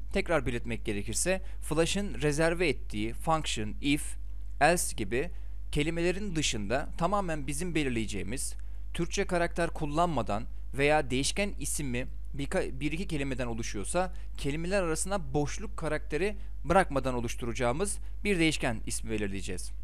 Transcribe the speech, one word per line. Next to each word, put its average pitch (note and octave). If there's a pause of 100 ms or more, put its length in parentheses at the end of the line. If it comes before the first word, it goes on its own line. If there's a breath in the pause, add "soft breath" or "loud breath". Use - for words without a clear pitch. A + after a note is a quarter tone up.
(140)
tekrar E3+
belirtmek A#2
gerekirse, A2 (200 loud breath)
Flash'ın E3+
rezerve E3
ettiği A2+
function, A#2+
if, C#3+ (460)
else E3+
gibi A#2+ (400 loud breath)
kelimelerin E3
dışında B2+
tamamen E3+
bizim D3+
belirleyeceğimiz, A2+ (400 loud breath)
Türkçe F3
karakter E3+
kullanmadan D3 (320 loud breath)
veya D3
değişken C#3
ismi B2+ (260)
birka-, C3+
bir D3
iki E3
kelimeden C#3
oluşuyorsa A#2 (240 loud breath)
kelimeler E3+
arasına D#3+
boşluk D3
karakteri D#3 (260 loud breath)
bırakmadan C#3
oluşturacağımız A#2+ (260 loud breath)
bir G3+
değişken C#3+
ismi -
belirleyeceğiz. G2 (120)